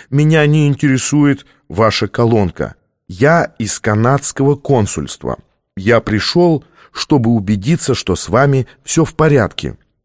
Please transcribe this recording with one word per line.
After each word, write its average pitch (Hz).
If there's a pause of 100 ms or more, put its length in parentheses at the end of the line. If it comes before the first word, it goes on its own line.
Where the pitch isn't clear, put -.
"Меня 151
не 151
интересует 143 (240)
ваша 104
колонка. 104 (320)
Я 143
из 107
канадского 135
консульства. 82 (400)
Я 110
пришёл, 156 (280)
чтобы 120
убедиться, 107
что 92
с -
вами 131 (180)
всё 160
в -
порядке". 131 (300)